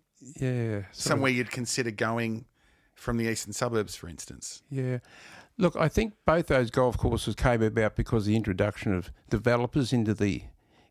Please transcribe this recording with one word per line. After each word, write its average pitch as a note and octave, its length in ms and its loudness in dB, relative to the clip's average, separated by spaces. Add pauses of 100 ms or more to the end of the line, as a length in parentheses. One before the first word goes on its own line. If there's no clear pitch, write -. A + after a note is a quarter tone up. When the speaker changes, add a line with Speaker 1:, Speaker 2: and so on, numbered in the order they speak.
(200)
Speaker 1:
Yeah, B2 600 -4
sort F#2+ 80 -12
of - 60 -20
Speaker 2:
somewhere C3+ 360 0
you'd B2 200 0
consider A#2+ 400 -4
going A2+ 520 -2 (500)
from A#2+ 240 -4
the A2+ 80 0
eastern A2 280 -4
suburbs, A2+ 420 -2
for - 140 -14
instance. - 640 -14
Speaker 1:
Yeah. B2+ 280 -4 (580)
Look, F3+ 180 2
I D#3+ 120 2
think G#3+ 260 0 (120)
both D#3+ 220 4
those B2+ 240 4
golf B2+ 260 2
courses A#2 380 -2
came A#2+ 260 4
about A2 340 2
because A2 300 0
the G#2 100 4
introduction G#2+ 580 0
of F2+ 180 -4 (180)
developers A#2+ 640 2
into A2 220 4
the G2 280 0 (460)